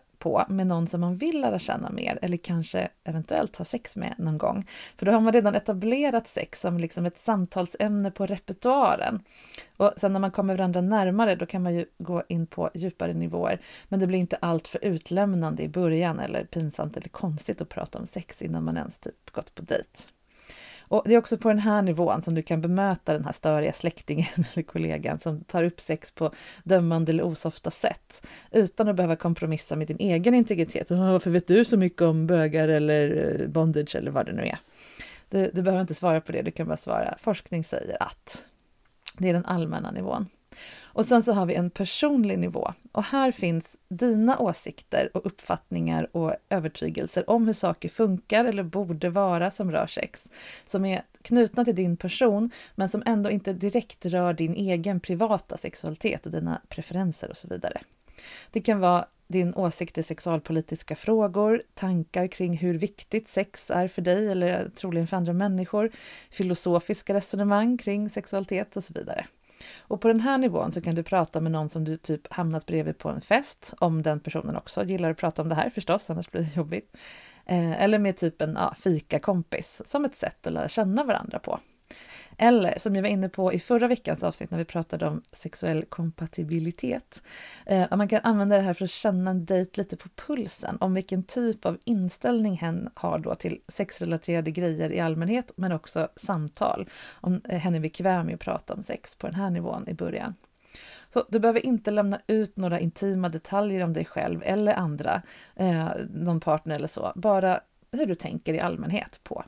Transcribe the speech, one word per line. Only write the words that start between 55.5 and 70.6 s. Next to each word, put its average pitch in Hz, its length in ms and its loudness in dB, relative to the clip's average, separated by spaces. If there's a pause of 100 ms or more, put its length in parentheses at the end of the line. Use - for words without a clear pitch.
sexualitet - 680 -6
och 160 60 -6
dina 165 360 -4
preferenser 175 640 -4
och - 60 -12
så - 120 -18
vidare. - 320 -6 (720)
Det 220 100 -2
kan 208 200 2
vara 175 260 4 (200)
din 180 280 2
åsikt 175 440 -2
i 165 40 -2
sexualpolitiska 160 920 -4
frågor, 214 640 2 (120)
tankar 180 520 0
kring 180 300 -2
hur 170 220 0
viktigt 214 500 -4
sex - 420 -4
är 180 180 2
för 185 140 -4
dig 190 280 2
eller 180 460 0
troligen 170 300 -2
för 190 100 -4
andra 175 160 0
människor, 196 580 0 (400)
filosofiska 180 840 0
resonemang 202 640 2
kring 208 320 -2
sexualitet 196 640 -4
och 190 80 -6
så - 80 -14
vidare. - 340 -8 (520)
Och - 220 -6
på 226 80 4
den 226 120 6
här 269 180 2
nivån 175 340 0